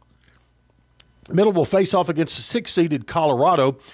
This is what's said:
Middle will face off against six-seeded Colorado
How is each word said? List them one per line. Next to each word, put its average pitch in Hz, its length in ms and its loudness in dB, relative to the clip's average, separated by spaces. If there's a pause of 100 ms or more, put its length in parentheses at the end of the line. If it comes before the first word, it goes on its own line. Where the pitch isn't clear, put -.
(1300)
Middle 202 220 2
will 170 140 2
face 196 280 0
off 180 140 0
against 160 280 -2
six-seeded 165 720 -2
Colorado 143 680 2 (160)